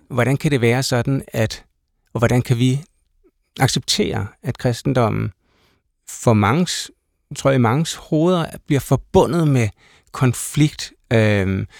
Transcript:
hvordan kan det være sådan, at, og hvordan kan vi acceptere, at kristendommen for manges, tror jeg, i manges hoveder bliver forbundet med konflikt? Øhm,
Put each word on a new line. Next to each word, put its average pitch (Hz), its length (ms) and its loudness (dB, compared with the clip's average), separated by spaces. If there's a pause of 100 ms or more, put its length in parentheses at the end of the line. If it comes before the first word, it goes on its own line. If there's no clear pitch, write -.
(100)
hvordan 123 260 0
kan 156 140 -2
det 139 100 0
være 120 220 2
sådan, 135 400 -2 (100)
at, - 320 -4 (500)
og - 40 -4
hvordan 120 240 2
kan 120 160 -2
vi 127 220 2 (800)
acceptere, - 640 -2 (160)
at - 160 -8
kristendommen 117 760 -2 (760)
for - 240 0
manges, 110 580 0 (460)
tror - 140 0
jeg, 135 80 2
i - 20 2
manges 123 340 0
hoveder 165 520 0 (200)
bliver 139 140 0
forbundet 151 680 0
med 127 200 2 (440)
konflikt? - 800 -2 (200)
Øhm, 104 540 2 (140)